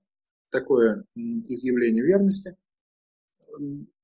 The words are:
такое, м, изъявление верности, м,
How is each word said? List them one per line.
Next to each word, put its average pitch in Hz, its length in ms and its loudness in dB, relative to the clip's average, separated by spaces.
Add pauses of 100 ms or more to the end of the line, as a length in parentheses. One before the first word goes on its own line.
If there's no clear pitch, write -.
(500)
такое, 117 540 2 (120)
м, 117 320 -8
изъявление 120 560 0
верности, 196 520 0 (1040)
м, 143 280 -10 (160)